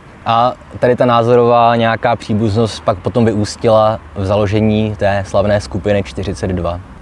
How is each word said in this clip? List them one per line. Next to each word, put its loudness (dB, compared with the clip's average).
A 2
tady 2
ta 2
názorová 4
nějaká 0
příbuznost -2
pak 0
potom -2
vyústila 0
v -6
založení 0
té -2
slavné 0
skupiny -4
čtyřicet -8
dva. -6